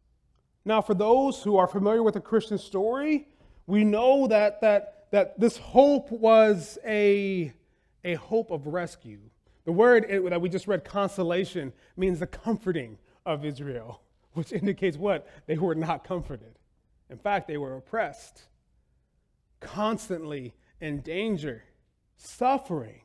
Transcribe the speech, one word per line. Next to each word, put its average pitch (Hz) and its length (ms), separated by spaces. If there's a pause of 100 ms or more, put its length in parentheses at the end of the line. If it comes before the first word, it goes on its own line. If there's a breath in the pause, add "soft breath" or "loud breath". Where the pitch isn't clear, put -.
(640)
Now, 214 160
for 208 140
those 247 480
who 208 140
are 180 100
familiar 202 340
with 220 140
the 202 60
Christian 214 380
story, 277 680 (400 soft breath)
we 208 160
know 247 460
that, 208 320
that, 208 500
that 196 300
this 226 160
hope 277 560
was 220 760
a, 202 640 (520)
a 175 100
hope 214 380
of 147 160
rescue. 131 500 (460)
The 165 80
word 226 360
it, 190 220
that 175 100
we 180 80
just 180 200
read, 190 160
consolation, 180 880 (240 soft breath)
means 185 240
the 170 80
comforting 160 680 (280)
of 151 180
Israel, 131 560 (340)
which 160 180
indicates 190 440
what? 180 300 (200 soft breath)
They 156 120
were 170 160
not 160 300
comforted. 127 520 (540)
In 131 80
fact, 202 300
they 156 80
were 135 200
oppressed, - 680 (1120)
constantly 160 960 (260)
in 147 200
danger, 160 640 (520)
suffering. 190 880